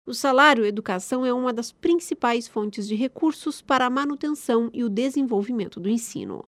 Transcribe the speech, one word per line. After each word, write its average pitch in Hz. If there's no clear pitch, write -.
o 254
Salário 269
Educação 208
é 254
uma 254
das 233
principais 262
fontes 208
de 214
recursos 285
para 262
a 247
manutenção 277
e 240
o 226
desenvolvimento 233
do 180
ensino. 101